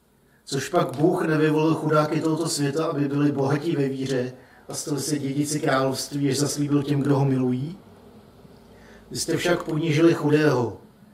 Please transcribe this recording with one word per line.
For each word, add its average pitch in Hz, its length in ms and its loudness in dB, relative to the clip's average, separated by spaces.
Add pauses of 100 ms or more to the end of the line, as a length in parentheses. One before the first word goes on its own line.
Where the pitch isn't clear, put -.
(460)
což - 240 -6
pak 165 260 0
Bůh 170 300 2
nevyvolil 156 500 2
chudáky 151 460 0
tohoto 156 280 -2
světa, 143 360 -2
aby 143 220 -2
byli 143 240 2
bohatí 143 440 0
ve 139 140 0
víře 131 440 -4 (340)
a 139 60 -12
stali 143 280 -4
se 147 180 -2
dědici 143 400 -2
království, 135 640 -2
jež 131 160 0
zaslíbil 143 440 0
těm, 139 180 0
kdo 135 180 2
ho 139 60 2
milují? 127 520 0 (1300)
Vy 123 60 -8
jste 165 200 -2
však 170 260 0
ponížili 160 500 2
chudého, 143 680 2 (320)